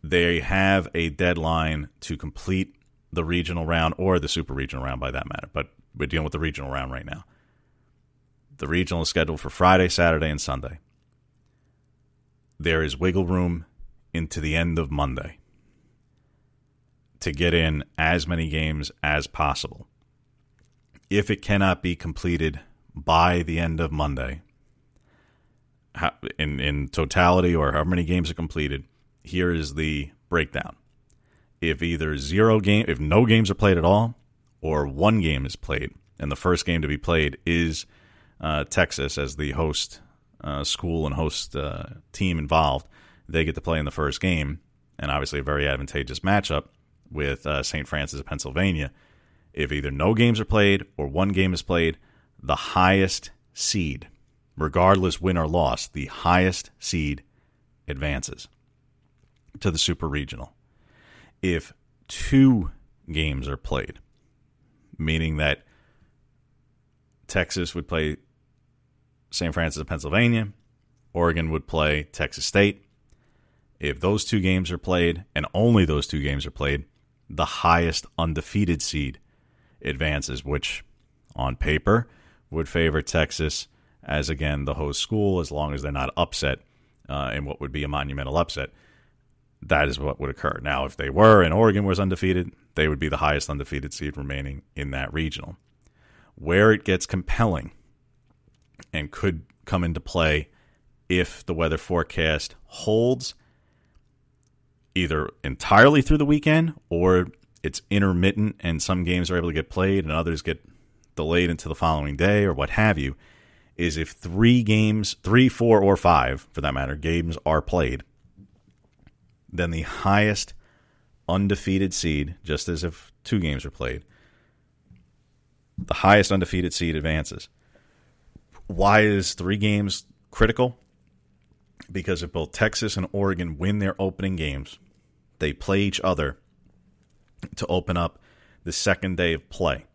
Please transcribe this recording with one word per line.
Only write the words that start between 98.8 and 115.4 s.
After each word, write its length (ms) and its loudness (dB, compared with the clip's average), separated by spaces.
and 160 -6
could 360 -4
come 180 -2
into 160 -2
play 500 0
if 360 -2
the 80 -6
weather 240 0
forecast 800 -2
holds 680 0
either 360 -2
entirely 580 6
through 160 4
the 80 4
weekend 480 4
or 400 4
it's 260 -6
intermittent 720 2
and 240 -2
some 200 -2
games 280 -2
are 60 0
able 120 -2
to 40 -6
get 160 -2
played 340 0
and 80 -6
others 300 -2
get 200 -6
delayed 340 2
into 200 -4
the 60 -4
following 400 0
day 280 2
or 100 2
what 180 -4
have 260 2
you, 180 -4
is 200 -2
if 140 -6
three 500 4
games, 640 2
three, 260 6